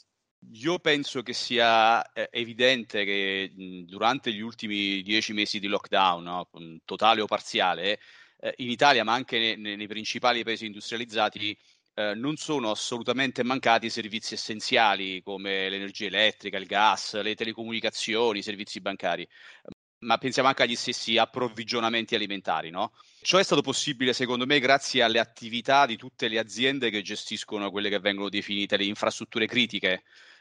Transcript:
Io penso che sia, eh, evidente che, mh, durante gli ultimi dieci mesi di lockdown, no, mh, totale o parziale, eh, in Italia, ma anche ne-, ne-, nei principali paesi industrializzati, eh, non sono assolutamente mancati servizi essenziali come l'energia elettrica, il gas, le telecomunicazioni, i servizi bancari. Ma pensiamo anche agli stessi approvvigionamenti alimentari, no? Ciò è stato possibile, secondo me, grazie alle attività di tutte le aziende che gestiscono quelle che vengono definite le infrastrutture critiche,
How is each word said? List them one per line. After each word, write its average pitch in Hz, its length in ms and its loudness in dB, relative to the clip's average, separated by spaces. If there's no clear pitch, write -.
Io 143 280 -2
penso 143 420 0
che 120 100 -8
sia, 117 800 4
eh, 110 180 -4
evidente 117 760 0
che, 98 500 0
mh, 92 280 -12
durante 110 500 0
gli 101 60 -8
ultimi 104 600 -2
dieci 107 320 0
mesi 104 260 -2
di 98 80 -6
lockdown, 95 580 2
no, 87 280 -6
mh, 82 320 -16
totale 107 380 2
o 104 40 -2
parziale, 98 720 0
eh, - 200 -4
in 123 100 -6
Italia, 120 340 4
ma 110 120 2
anche 127 240 -2
ne-, 113 180 0
ne-, 104 200 -8
nei 104 100 -8
principali 110 580 -2
paesi 110 220 -4
industrializzati, 107 920 -4
eh, 104 200 -2
non 139 220 -4
sono 131 340 -2
assolutamente 123 720 -2
mancati 117 460 2
servizi 110 460 -8
essenziali 101 880 2
come 98 480 -4
l'energia 98 340 -6
elettrica, 101 540 0
il 95 80 -8
gas, 101 520 2
le 104 160 -2
telecomunicazioni, 113 1040 -2
i - 20 -6
servizi 101 400 -10
bancari. 92 440 -4
Ma 117 180 2
pensiamo 131 300 2
anche 135 160 4
agli 120 120 2
stessi 113 400 -2
approvvigionamenti 113 1000 0
alimentari, 95 540 -4
no? 95 240 -4
Ciò - 160 4
è 196 40 8
stato 151 200 2
possibile, 127 500 0
secondo 123 320 -2
me, 143 160 2
grazie 127 420 4
alle 113 160 4
attività 117 680 2
di 113 100 -4
tutte 120 320 -6
le 110 100 -2
aziende 120 520 0
che 104 100 -2
gestiscono 104 720 -6
quelle 101 180 -4
che 101 100 0
vengono 98 300 -2
definite 101 480 -2
le 98 80 -2
infrastrutture 110 600 -2
critiche, 104 560 0